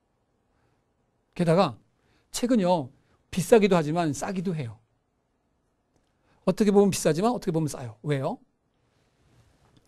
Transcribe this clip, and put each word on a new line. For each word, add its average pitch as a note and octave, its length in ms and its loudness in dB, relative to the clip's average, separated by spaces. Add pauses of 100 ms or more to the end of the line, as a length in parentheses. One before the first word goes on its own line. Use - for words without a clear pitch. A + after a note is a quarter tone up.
(1300)
게다가 E3 440 0 (540)
책은요, F3+ 580 0 (420)
비싸기도 F#3+ 460 4
하지만 D#3+ 340 -2
싸기도 F#3 420 -6
해요. A#2+ 260 -10 (1700)
어떻게 G3 240 2
보면 G3+ 200 6
비싸지만 F3+ 420 0
어떻게 F#3+ 180 -6
보면 D#3+ 160 -2
싸요. C3 360 -12
왜요? D3 360 -4 (1500)